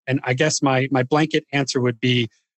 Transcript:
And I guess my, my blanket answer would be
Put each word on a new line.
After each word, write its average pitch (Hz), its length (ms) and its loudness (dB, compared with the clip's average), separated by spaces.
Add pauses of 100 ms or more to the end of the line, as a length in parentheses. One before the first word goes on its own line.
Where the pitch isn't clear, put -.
And 135 180 -2
I 127 100 -2
guess 151 280 0
my, 135 300 2
my 131 100 2
blanket 151 520 0
answer 139 280 -2
would 123 180 -2
be 123 300 0 (300)